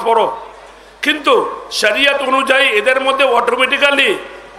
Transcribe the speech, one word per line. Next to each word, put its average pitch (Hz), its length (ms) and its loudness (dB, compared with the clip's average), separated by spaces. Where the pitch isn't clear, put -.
পড়ো।" 220 360 0
কিন্তু 285 680 0
শরিয়ত 269 500 0
অনুযায়ী 269 460 0
এদের 240 320 0
মধ্যে 269 240 0
automatically 254 920 0